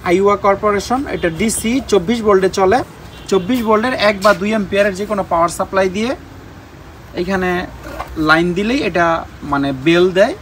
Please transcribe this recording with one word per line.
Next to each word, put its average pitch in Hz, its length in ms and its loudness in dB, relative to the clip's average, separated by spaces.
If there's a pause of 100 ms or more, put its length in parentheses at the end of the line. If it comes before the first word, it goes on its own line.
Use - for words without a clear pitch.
আইওয়া 196 320 4
Corporation। 202 680 0
এটা 180 240 -2
ডিসি 220 580 -2
চব্বিশ 208 340 2
ভোল্টে 196 280 4
চলে, 202 340 2 (440)
চব্বিশ 196 340 0
ভোল্টের 220 320 2
এক 202 280 0
বা 202 120 4
দুই 190 140 -2
অ্যাম্পিয়ারের 202 460 0
যে 202 120 -6
কোনো 202 220 -2
power 170 200 2
supply 190 400 0
দিয়ে 220 280 -2 (1000)
এখানে 180 520 -2 (500)
line 165 360 2
দিলেই 214 260 0
এটা 170 460 0 (180)
মানে 143 300 -2
bell 170 380 2
দেয় 208 320 2